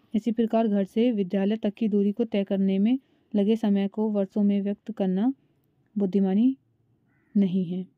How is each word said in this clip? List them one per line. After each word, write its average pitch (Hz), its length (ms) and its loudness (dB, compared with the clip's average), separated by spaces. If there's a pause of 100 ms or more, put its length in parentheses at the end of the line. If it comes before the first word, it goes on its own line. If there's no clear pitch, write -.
(160)
इसी 226 160 -2
प्रकार 226 360 0
घर 202 160 0
से 226 280 0
विद्यालय 202 460 -2
तक 214 160 -4
की 226 140 -4
दूरी 202 240 0
को 233 140 -4
तय 208 180 -2
करने 190 360 0
में 240 200 2 (360)
लगे 208 200 2
समय 202 320 0
को 214 220 -4
वर्षों 208 340 -2
में 202 180 2
व्यक्त 202 300 -8
करना 196 420 -2 (640)
बुद्धिमानी 202 600 2 (800)
नहीं 190 280 0
है। 185 220 -6 (100)